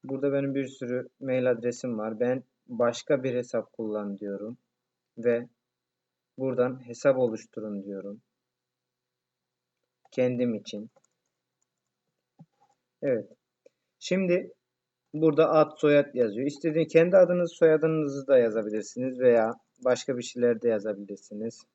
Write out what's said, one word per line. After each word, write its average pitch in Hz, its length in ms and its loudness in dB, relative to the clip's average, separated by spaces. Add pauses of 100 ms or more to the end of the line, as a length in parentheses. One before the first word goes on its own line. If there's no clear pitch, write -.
Burada 135 280 -4
benim 139 220 -2
bir 135 120 -4
sürü 127 420 -8 (120)
mail 127 300 0
adresim 120 480 -4
var. 110 220 -6
Ben 123 220 -2 (240)
başka 123 580 -2
bir 131 100 -2
hesap 120 380 -6
kullan 104 460 -8
diyorum. 101 400 -10 (600)
Ve 120 300 -2 (880)
buradan 127 480 -2
hesap 127 320 0
oluşturun 107 680 -4
diyorum. 101 380 -12 (1900)
Kendim 123 440 0
için. 104 360 -12 (2000)
Evet. 120 280 -2 (680)
Şimdi 180 540 -2 (600)
burada 156 360 4
ad, 151 260 6
soyad 147 380 4
yazıyor. 120 320 0
İstediğin 151 420 -2
kendi 170 280 4
adınız, 175 360 4
soyadınızı 156 760 2
da 135 120 6
yazabilirsiniz 113 800 -2
veya 117 320 4 (320)
başka 123 340 0
bir 120 40 -8
şeyler 120 400 0
de 120 60 2
yazabilirsiniz. 104 1080 -6